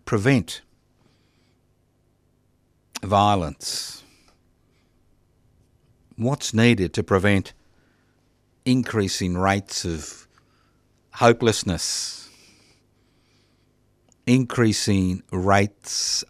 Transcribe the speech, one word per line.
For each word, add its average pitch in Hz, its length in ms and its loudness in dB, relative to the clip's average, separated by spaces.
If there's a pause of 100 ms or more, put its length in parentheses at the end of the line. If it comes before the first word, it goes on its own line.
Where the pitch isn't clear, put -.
prevent 113 560 0 (2500)
violence? 101 1000 -2 (2000)
What's 123 400 -4
needed 110 400 4
to 104 80 -2
prevent 98 520 2 (1080)
increasing 104 720 0
rates 98 480 0
of 80 440 -10 (840)
hopelessness, - 1120 0 (2000)
increasing 107 1080 0
rates 98 960 0